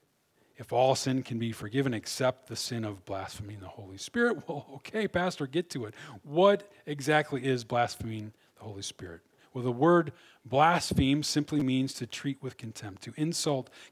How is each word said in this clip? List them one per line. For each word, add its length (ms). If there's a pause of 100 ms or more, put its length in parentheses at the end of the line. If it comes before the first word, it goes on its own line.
(560)
If 180
all 200
sin 280
can 160
be 140
forgiven 420
except 540
the 60
sin 300
of 220
blaspheming 540
the 80
Holy 280
Spirit, 480
<laughs> 40
well, 260
okay, 340
Pastor, 380
get 240
to 160
it. 80 (280)
What 480 (140)
exactly 600
is 200
blaspheming 720 (220)
the 80
Holy 180
Spirit? 400 (320)
Well, 100
the 80
word 400 (320)
blaspheme 760
simply 400
means 320
to 120
treat 360
with 140
contempt, 460
to 140
insult 540 (220)